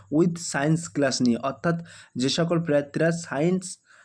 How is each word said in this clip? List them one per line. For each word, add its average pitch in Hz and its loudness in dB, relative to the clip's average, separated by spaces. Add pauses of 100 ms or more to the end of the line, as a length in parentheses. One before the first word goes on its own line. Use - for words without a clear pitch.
(160)
with 170 4 (180)
science 156 0 (120)
class 135 0
নিয়ে। 120 4
অর্থাৎ 135 -2 (420)
যে 127 0
সকল 165 0
প্রার্থীরা 147 0
সায়েন্স 170 -2 (260)